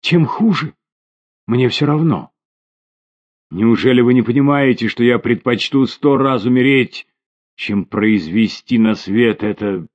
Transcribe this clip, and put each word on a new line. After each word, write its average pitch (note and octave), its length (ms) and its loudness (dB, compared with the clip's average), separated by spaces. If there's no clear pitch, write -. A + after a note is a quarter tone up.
Чем E3+ 240 2
хуже, F#3 500 -2
мне B2 220 0
все B2 160 -2
равно. D3 480 -2
Неужели A#2 500 2
вы B2 140 4
не B2 80 4
понимаете, C3+ 680 0
что A#2+ 160 -2
я A#2+ 140 4
предпочту B2 680 -2
сто C#3+ 300 0
раз C3+ 300 0
умереть, B2+ 600 0
чем G2+ 300 -6
произвести G#2 960 -2
на A2 160 2
свет G#2+ 480 -2
это G2+ 520 -6